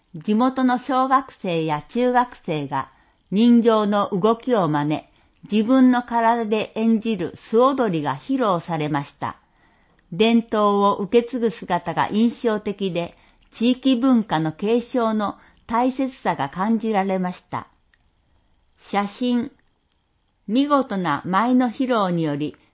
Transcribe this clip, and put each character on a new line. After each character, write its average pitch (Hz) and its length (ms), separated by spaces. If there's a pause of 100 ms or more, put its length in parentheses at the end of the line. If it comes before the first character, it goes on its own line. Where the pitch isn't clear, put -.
(140)
地 180 200
元 262 300
の 247 140
小 262 280
学 269 240
生 165 360
や 147 160
中 247 280
学 247 240
生 151 320
が 135 240 (400)
人 233 320
形 220 240
の 202 240
動 208 260
き 240 180
を 185 140
真 147 160
似、 147 200 (400)
自 214 180
分 254 280
の 247 120
体 233 440
で 214 280
演 226 260
じ 226 160
る 170 200
素 240 300
踊 240 320
り 147 40
が 135 140
披 269 220
露 202 220
さ 165 180
れ 151 100
ま 143 160
し - 80
た。 - 240 (720)
伝 220 280
統 208 460
を 202 120
受 233 260
け 233 60
継 262 100
ぐ 226 120
姿 180 420
が 151 180
印 226 200
象 214 300
的 202 320
で、 170 240 (340)
地 240 220
域 254 240
文 240 280
化 156 160
の 160 120
継 226 280
承 233 320
の 214 240 (300)
大 247 260
切 262 240
さ 180 180
が 143 140
感 214 300
じ 220 140
ら 196 120
れ 190 140
ま 180 120
し - 120
た。 - 260 (1120)
写 202 280
真。 240 460 (920)
見 254 200
事 262 300
な 165 300
舞 208 280
の 247 120
披 247 200
露 214 240
に 170 120
よ 147 120
り、 143 220 (180)